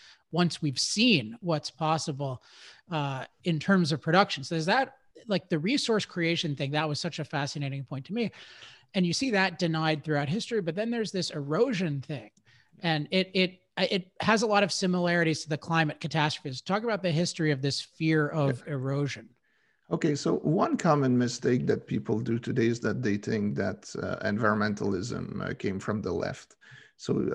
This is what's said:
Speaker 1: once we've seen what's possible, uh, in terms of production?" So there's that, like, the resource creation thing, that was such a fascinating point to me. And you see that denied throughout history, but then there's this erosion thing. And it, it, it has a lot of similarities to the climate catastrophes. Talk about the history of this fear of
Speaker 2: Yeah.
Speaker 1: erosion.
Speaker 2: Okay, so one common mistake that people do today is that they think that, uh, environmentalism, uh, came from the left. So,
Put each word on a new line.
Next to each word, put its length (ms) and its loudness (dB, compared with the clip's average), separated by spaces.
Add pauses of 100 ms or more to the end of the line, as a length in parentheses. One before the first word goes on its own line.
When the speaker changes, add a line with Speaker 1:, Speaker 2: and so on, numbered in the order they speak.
(300)
Speaker 1:
once 320 0
we've 160 -2
seen 640 2
what's 300 -2
possible, 720 -2 (480)
uh, 360 -4 (180)
in 140 0
terms 340 4
of 80 -2
production?" 440 4
So 100 -6
there's 120 -2
that, 280 0 (320)
like, 220 -2
the 100 0
resource 480 0
creation 500 -2
thing, 140 -4
that 180 0
was 120 -4
such 180 -6
a 60 -6
fascinating 600 -6
point 220 -10
to 80 -8
me. 160 -2 (640)
And 100 2
you 80 2
see 200 -2
that 260 2
denied 440 0
throughout 280 0
history, 320 -2
but 120 -4
then 160 -2
there's 220 -2
this 160 -2
erosion 720 0
thing. 300 -10 (500)
And 300 0
it, 240 2
it, 260 2 (160)
it 340 0 (100)
has 200 4
a 60 2
lot 160 4
of 100 2
similarities 680 2
to 80 -10
the 80 0
climate 420 0
catastrophes. 640 -2
Talk 220 -2
about 180 -2
the 80 0
history 400 0
of 100 0
this 180 -2
fear 500 0
of 380 0
Speaker 2:
Yeah. 80 -6
Speaker 1:
erosion. 540 -4 (640)
Speaker 2:
Okay, 240 2
so 240 0
one 400 2
common 400 4
mistake 480 0
that 200 0
people 340 -2
do 180 -2
today 300 0
is 120 -2
that 220 -2
they 160 0
think 380 -2
that, 460 -4
uh, 140 -4 (100)
environmentalism, 1160 0
uh, 100 -4
came 260 -4
from 220 -4
the 120 -4
left. 440 -6 (400)
So, 380 -2